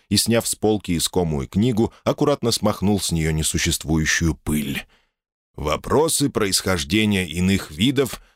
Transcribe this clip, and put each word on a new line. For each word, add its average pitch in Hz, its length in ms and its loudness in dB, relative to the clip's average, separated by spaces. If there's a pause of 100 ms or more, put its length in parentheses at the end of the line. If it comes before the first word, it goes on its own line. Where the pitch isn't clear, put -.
и, 101 80 0
сняв 113 300 2
с - 100 -4
полки 104 400 0
искомую 76 520 -2
книгу, 110 540 0
аккуратно 143 480 0
смахнул 101 500 0
с - 120 -4
неё 80 180 0
несуществующую 80 1040 0
пыль. 71 500 -6 (680)
«Вопросы 107 760 0
происхождения 98 1000 0
иных 90 440 0
видов 123 500 0 (160)